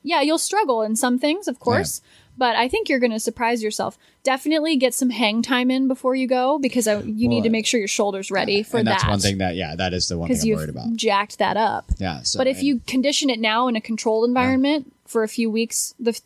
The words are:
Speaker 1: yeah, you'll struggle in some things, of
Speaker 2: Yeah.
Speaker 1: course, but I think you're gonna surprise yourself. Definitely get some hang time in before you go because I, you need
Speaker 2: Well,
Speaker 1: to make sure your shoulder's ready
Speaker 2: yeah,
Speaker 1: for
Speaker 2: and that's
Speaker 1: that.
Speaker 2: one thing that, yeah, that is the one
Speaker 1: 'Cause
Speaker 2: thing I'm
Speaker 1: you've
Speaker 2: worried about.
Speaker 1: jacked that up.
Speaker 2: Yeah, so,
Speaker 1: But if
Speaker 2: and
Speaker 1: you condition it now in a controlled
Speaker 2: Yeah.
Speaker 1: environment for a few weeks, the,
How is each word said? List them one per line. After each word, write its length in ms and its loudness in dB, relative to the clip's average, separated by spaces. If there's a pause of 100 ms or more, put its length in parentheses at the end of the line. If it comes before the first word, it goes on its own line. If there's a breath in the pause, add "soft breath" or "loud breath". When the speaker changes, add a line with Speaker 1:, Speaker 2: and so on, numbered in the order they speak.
Speaker 1:
yeah, 180 0
you'll 180 2
struggle 440 0
in 140 -2
some 220 2
things, 300 0
of 80 -4
Speaker 2:
Yeah. 80 -20
Speaker 1:
course, 380 0 (360 soft breath)
but 180 2
I 120 4
think 200 -2
you're 120 2
gonna 200 0
surprise 420 -2
yourself. 360 -4 (240 soft breath)
Definitely 540 0
get 180 2
some 160 0
hang 320 2
time 280 2
in 180 2
before 260 0
you 140 0
go 300 2
because 280 0
I, 140 2
you 280 -2
need 80 2
Speaker 2:
Well, 80 2
Speaker 1:
to 60 2
make 160 0
sure 120 2
your 100 0
shoulder's 420 -2
ready 260 0
Speaker 2:
yeah, 60 2
Speaker 1:
for 160 -2
Speaker 2:
and 80 4
that's 160 2
Speaker 1:
that. 80 2
Speaker 2:
one 80 2
thing 200 2
that, 180 -2
yeah, 180 -4
that 180 -2
is 160 -2
the 80 -4
one 120 -2
Speaker 1:
'Cause 100 0
Speaker 2:
thing 60 -2
I'm 60 0
Speaker 1:
you've 80 0
Speaker 2:
worried 120 -4
about. 260 -6
Speaker 1:
jacked 420 -2
that 180 0
up. 420 -2
Speaker 2:
Yeah, 240 -4
so, 160 -4
Speaker 1:
But 80 0
if 120 0
Speaker 2:
and 80 -2
Speaker 1:
you 200 2
condition 420 0
it 120 -2
now 280 0
in 80 0
a 40 -2
controlled 440 0
Speaker 2:
Yeah. 40 2
Speaker 1:
environment 640 2 (140)
for 180 0
a 40 -2
few 220 -2
weeks, 480 -2
the, 280 -2